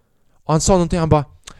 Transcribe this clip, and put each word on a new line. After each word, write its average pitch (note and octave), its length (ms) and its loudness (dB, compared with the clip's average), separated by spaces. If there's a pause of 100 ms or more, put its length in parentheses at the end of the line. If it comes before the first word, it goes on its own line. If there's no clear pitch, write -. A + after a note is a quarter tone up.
(440)
Och - 80 -4
han D#3 80 0
sa - 120 0
någonting, F3+ 260 0
han D#3+ 100 -2
bara, D3 160 2 (360)